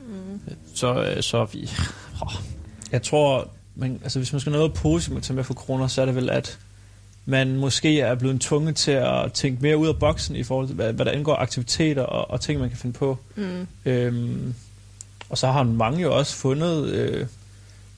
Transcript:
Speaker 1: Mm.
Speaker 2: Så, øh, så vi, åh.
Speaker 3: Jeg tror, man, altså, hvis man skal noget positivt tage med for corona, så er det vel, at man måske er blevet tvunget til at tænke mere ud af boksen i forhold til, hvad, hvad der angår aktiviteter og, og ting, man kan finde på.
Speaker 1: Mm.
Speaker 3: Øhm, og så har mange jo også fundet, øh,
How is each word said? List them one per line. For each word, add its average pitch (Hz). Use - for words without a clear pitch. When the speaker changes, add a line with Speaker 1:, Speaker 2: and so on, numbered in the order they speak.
Speaker 1:
Mm. 196
Speaker 2:
Så, 123
øh, -
så 117
vi, -
åh. -
Speaker 3:
Jeg 127
tror, 143
man, 127
altså, 135
hvis 127
man 143
skal 147
noget 151
positivt 156
tage 131
med 131
for 127
corona, 131
så 131
er 131
det 131
vel, 127
at -
man 135
måske 143
er 123
blevet 131
tvunget 156
til -
at 127
tænke 131
mere 151
ud 156
af 156
boksen 151
i 123
forhold 131
til, 131
hvad, 113
hvad 127
der -
angår 147
aktiviteter 139
og, -
og 127
ting, 147
man 123
kan 120
finde 123
på. 135
Speaker 1:
Mm. 180
Speaker 3:
Øhm, 123
og -
så 143
har 135
mange 117
jo 131
også 143
fundet, 147
øh, -